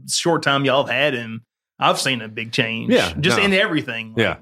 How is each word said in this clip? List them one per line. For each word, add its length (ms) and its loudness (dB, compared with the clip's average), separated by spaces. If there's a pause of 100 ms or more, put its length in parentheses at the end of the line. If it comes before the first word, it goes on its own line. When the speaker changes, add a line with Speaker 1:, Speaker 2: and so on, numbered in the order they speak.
Speaker 1:
short 360 0
time 220 2
y'all 200 2
have 100 -4
had 200 0
him, 260 -8 (380)
I've 200 2
seen 220 -2
a 60 -12
big 240 -10
change. 420 0
Speaker 2:
Yeah, 260 2
Speaker 1:
Just 200 2
Speaker 2:
no. 60 2
Speaker 1:
in 80 2
everything. 560 -2
Like, 100 -6
Speaker 2:
Yeah. 220 2